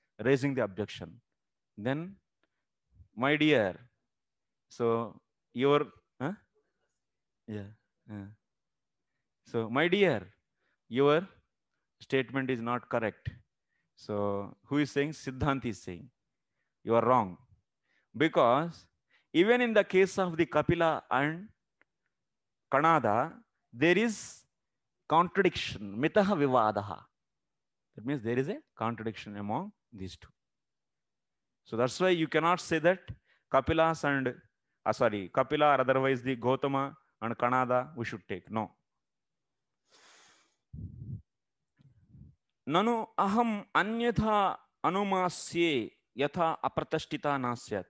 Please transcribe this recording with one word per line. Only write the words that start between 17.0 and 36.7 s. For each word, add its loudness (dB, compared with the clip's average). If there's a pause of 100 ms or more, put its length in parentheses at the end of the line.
wrong. 2 (800)
Because 2 (460)
even 6
in 0
the 6
case 2
of -2
the 0
Kapila 0
and 0 (1300)
Kanada, 4 (380)
there 4
is -4 (680)
contradiction, 0
mitaha 2
vivadaha. 2 (920)
That -14
means -4
there -2
is 0
a -8 (200)
contradiction -8
among -6 (200)
these -12
two. -20 (1400)
So -10
that's 0
why 4
you 2
cannot 2
say -2
that 2 (540)
Kapilas 2
and, 0 (520)
uh, 2
sorry, 0
Kapila 2
or 4
otherwise 2
the -2
Gautama -2 (260)